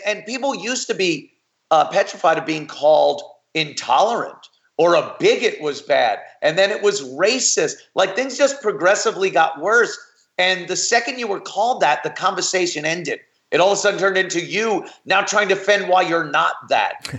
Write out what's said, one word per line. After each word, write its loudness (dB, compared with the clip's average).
and -6
people -4
used -6
to -4
be, -2
uh, 4
petrified 0
of -6
being -6
called 2
intolerant -2
or 4
a 0
bigot 2
was -6
bad, 0
and 2
then 4
it -4
was 2
racist. 0
Like, 0
things -4
just 2
progressively 0
got 0
worse. 2
And 0
the -4
second -2
you -6
were -4
called -2
that, 2
the -4
conversation -2
ended. -4
It 4
all 6
of 2
a -4
sudden 0
turned 2
into 0
you -2
now 2
trying 0
to 2
defend 0
why 4
you're -2
not 0
that. 2